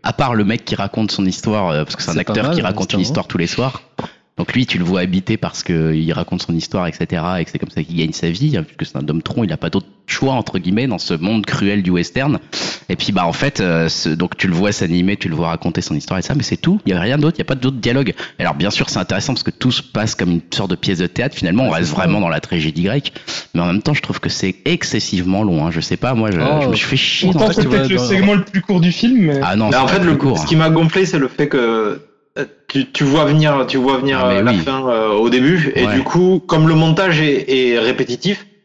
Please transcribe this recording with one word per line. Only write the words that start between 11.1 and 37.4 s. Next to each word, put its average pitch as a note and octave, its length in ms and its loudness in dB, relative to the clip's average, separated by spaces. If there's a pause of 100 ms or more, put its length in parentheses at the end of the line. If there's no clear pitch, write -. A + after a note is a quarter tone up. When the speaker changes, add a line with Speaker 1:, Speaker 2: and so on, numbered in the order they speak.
Speaker 1:
monde G2 320 0
cruel G2+ 380 0
du F2 80 0
western. A#2 480 0 (500)
Et F2+ 80 -2
puis - 160 -4
bah F#2 120 2
en E2 60 0
fait, - 300 -2
euh, E2 260 2
ce, D#2+ 220 -2
donc E2+ 260 -2
tu - 140 -2
le F2+ 40 2
vois G2+ 200 2
s'animer, F2+ 420 0
tu F#2 140 -6
le D#2+ 80 -4
vois E2 100 0
raconter E2 320 -2
son D#2 160 -4
histoire F#2 240 -2
et - 20 -4
ça, - 140 -4
mais C3 80 0
c'est - 140 -2
tout. G3 280 2
Il - 60 0
y - 20 2
a E2 60 0
rien A#2+ 180 0
d'autre, D3+ 200 2
il - 20 -12
y D3+ 40 -2
a - 20 -4
pas C#3 100 -2
d'autre C3 220 -2
dialogue. A#2 360 0 (240)
Et - 40 -6
alors E2 140 -2
bien F2 160 0
sûr, - 180 -2
c'est A#2 100 -2
intéressant F#2+ 340 -2
parce - 100 -4
que - 80 -4
tout - 200 0
se - 100 -2
passe - 340 -4
comme F2 160 0
une E2+ 100 0 (120)
sorte F#2+ 160 -4
de F2+ 60 0
pièce F#2 220 -2
de F2 100 0
théâtre. A#2+ 260 -2
Finalement, F#2+ 300 0
on B2+ 60 2
Speaker 2:
Ouais, D#2+ 80 0
Speaker 1:
reste E2 140 0
Speaker 2:
c'est - 40 -4
ça. F2+ 60 0
Speaker 1:
vraiment F#2 180 2
dans F2+ 80 0
la D2+ 140 -2
tragédie D#2+ 420 -2
grecque, A#2+ 300 -2 (400)
mais E2+ 80 0
en F2 60 0
même F#2 140 0
temps, D3+ 120 0
je - 80 0
trouve - 180 -6
que - 80 -4
c'est - 280 -2 (100)
excessivement G2 760 0
long. E2 220 2
Hein. E2+ 60 -2
Je E2 80 -2
sais E2+ 160 -2
pas, B2 180 -2
moi, A2+ 180 0
je, E2+ 100 0
Speaker 2:
Oh. D3 220 2
Speaker 1:
je C3 40 0
me A#2 80 0
suis - 120 -2
fait C3 100 0
chier. - 340 0
Speaker 3:
Pourtant, F#3 160 2
Speaker 1:
dans G#3 60 2
Speaker 3:
c'est G#3 80 2
Speaker 1:
ce - 80 2
Speaker 3:
peut-être C#3 180 2
le F#3 80 2
Speaker 2:
Ouais, - 60 2
dans - 80 0
Speaker 3:
segment G3 240 4
le G3 100 2
plus - 160 -2
court F3+ 220 0
du F3 100 4
film, A#3+ 260 2 (100)
mais C#3 140 2
Speaker 1:
Ah G2 140 0
non, G#2+ 120 2
Speaker 4:
Mais - 40 2
Speaker 1:
c'est B2 60 4
Speaker 4:
en C3+ 80 2
Speaker 1:
pas C3 80 0
Speaker 4:
fait, G3 60 2
Speaker 1:
le F3+ 80 2
Speaker 4:
le, D3+ 100 4
Speaker 1:
plus C3+ 100 2
court, A2+ 120 2
Speaker 4:
ce - 40 -4
Speaker 1:
hein. - 20 -4
Speaker 4:
qui D#3+ 120 2
m'a D#3+ 120 4
gonflé, E3 360 4
c'est D#3+ 140 -2
le C3 100 0
fait D3 180 0
que, A2+ 540 0 (360)
euh, C#3+ 80 -4 (220)
tu, C#3 240 -2
tu D3+ 140 0
vois D3 200 4
venir, D3 400 4
tu C3+ 120 -2
vois C3 200 2
venir, C3+ 240 0
Speaker 1:
Ah, B2+ 80 2
mais G2 100 2
Speaker 4:
euh, G2+ 40 2
la B2 80 4
Speaker 1:
oui. G#2 80 2
Speaker 4:
fin, C3 300 -2
euh, A2 240 2
au A2+ 160 4
début, C#3 440 4
et B2 140 2
Speaker 1:
Ouais. G#2+ 80 0
Speaker 4:
du C3 80 2
coup, F3+ 420 4
comme D#3+ 220 4
le D#3+ 80 4
montage D#3+ 460 4
est, C#3+ 280 2